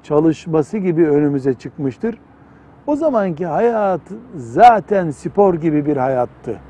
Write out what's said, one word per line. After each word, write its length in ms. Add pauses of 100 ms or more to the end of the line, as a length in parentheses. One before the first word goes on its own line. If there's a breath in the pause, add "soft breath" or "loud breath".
çalışması 760
gibi 280
önümüze 480
çıkmıştır. 640 (680 soft breath)
O 100
zamanki 500
hayat 540 (360)
zaten 720
spor 440
gibi 320
bir 100
hayattı. 720